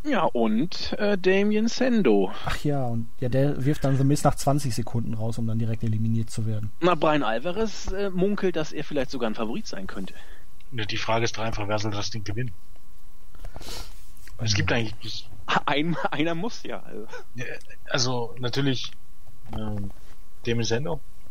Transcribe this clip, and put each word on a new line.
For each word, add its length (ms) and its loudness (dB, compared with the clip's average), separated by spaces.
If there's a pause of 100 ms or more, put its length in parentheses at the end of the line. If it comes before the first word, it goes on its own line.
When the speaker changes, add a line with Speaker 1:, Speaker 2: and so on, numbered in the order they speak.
Speaker 1:
Ja, 200 2
und, 760 2
äh, 180 2
Damien 500 4
Sandow. 640 4 (140)
Speaker 2:
Ach 180 0
ja, 220 2
und 220 0 (120)
ja, 100 0
der 360 2
wirft 200 2
dann 120 4
The 60 2
Miz 200 4
nach 120 4
zwanzig 400 2
Sekunden 380 0
raus, 240 -2
um 100 0
dann 120 0
direkt 240 0
eliminiert 480 2
zu 140 -2
werden. 260 0 (100)
Speaker 1:
Na, 140 4
Brian 280 2
Alvarez, 680 0
äh, 180 0
munkelt, 460 2
dass 180 0
er 100 -2
vielleicht 280 0
sogar 180 0
ein 60 0
Favorit 320 -2
sein 200 -4
könnte. 260 -2 (580)
Speaker 3:
Ja, 140 -2
die 120 -2
Frage 280 0
ist 120 -2
doch 60 -2
einfach, 240 -2
wer 120 0
soll 120 0
das 180 -2
Ding 140 -2
gewinnen? 280 -2 (1900)
Es 120 0
Speaker 2:
Ähm. 60 2
Speaker 3:
gibt 140 2
eigentlich 580 -2 (360)
Speaker 1:
Ein, 300 0 (160)
einer 240 0
muss 280 -2
ja, 180 -2
also. 260 -4 (280)
Speaker 3:
Ja, 100 -2 (440)
also 500 0
natürlich, 520 0 (680)
ähm, 340 0 (540)
Damien 200 2
Sandow. 340 0 (320)